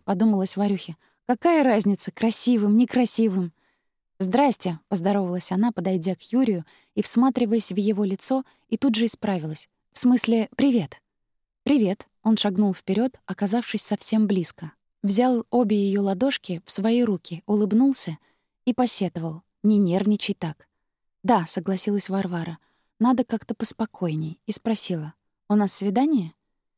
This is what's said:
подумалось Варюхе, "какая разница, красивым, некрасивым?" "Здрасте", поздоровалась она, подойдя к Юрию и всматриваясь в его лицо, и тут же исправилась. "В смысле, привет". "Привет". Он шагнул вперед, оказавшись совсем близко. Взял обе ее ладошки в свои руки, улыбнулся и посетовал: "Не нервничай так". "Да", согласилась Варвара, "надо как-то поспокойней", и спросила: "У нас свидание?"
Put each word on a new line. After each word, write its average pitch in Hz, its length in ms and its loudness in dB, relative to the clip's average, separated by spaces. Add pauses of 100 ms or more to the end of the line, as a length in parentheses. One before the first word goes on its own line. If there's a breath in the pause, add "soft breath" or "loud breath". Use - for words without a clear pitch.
подумалось 196 500 0
Варюхе, 196 420 -2 (280)
"какая 311 380 2
разница, 202 480 2
красивым, 220 640 2
некрасивым?" 220 760 2 (680)
"Здрасте", 190 680 0
поздоровалась 185 640 -2
она, 208 200 0
подойдя 185 440 -4
к - 60 -12 (100)
Юрию 226 320 0 (300 soft breath)
и 214 80 0
всматриваясь 233 720 2
в 180 40 -10
его 208 280 0
лицо, 208 400 -2 (260 soft breath)
и 226 80 -2
тут 262 180 0
же 226 100 0
исправилась. 170 600 -4 (240)
"В - 80 -4
смысле, 233 560 2
привет". 240 460 0 (640)
"Привет". 214 440 0 (160)
Он 220 140 4
шагнул 202 360 0
вперед, 214 520 -2
оказавшись 208 560 -4
совсем 214 460 0
близко. 180 440 -4 (320)
Взял 233 460 2
обе 220 280 2
ее 196 240 0
ладошки 196 640 -2
в - 60 -6
свои 226 320 2
руки, 185 420 -4
улыбнулся 208 720 0 (480)
и 254 80 0
посетовал: 170 720 -2 (200)
"Не 208 140 4
нервничай 202 580 0
так". - 320 -8 (560)
"Да", 196 220 2
согласилась 190 640 -2
Варвара, 175 480 -4 (420)
"надо 240 260 2
как-то - 300 -6
поспокойней", 160 880 -6
и 220 80 -4
спросила: 175 600 -4 (360)
"У 208 60 2
нас 202 180 2
свидание?" 208 600 0 (440)